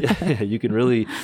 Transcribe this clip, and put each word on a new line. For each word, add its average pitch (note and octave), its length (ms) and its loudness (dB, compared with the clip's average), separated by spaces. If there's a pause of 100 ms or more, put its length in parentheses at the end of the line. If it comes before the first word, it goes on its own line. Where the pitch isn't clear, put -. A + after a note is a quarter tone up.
(460)
<laughs> G2+ 80 -2
you A2+ 40 0
can G#2+ 140 -2
really, A#2 340 2 (180)